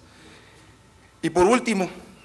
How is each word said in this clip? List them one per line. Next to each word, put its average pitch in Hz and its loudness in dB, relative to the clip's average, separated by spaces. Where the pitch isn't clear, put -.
Y 160 -4
por 180 4
último, 214 0